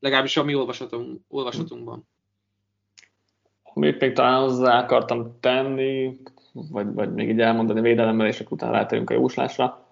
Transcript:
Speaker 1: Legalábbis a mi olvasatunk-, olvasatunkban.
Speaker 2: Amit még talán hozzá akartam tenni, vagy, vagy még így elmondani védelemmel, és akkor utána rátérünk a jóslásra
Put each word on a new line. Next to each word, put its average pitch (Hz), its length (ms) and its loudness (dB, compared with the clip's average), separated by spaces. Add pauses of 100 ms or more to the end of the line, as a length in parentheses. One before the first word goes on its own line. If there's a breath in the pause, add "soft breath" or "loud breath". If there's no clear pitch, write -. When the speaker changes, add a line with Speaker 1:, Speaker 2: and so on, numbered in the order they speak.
Speaker 1:
Legalábbis 135 360 0
a 151 80 2
mi 143 100 -2
olvasatunk-, 123 720 -6
olvasatunkban. 120 760 -8 (1700)
Speaker 2:
Amit 143 260 0
még 131 120 2
talán 131 280 4
hozzá 127 420 4
akartam 117 580 0
tenni, 135 800 0 (320)
vagy, 104 400 -6
vagy 104 200 -2
még 107 160 -2
így 113 120 2
elmondani 113 400 2
védelemmel, 113 460 2
és 107 140 -2
akkor 110 120 -10
utána - 200 -4
rátérünk 113 380 0
a 120 40 0
jóslásra 127 760 0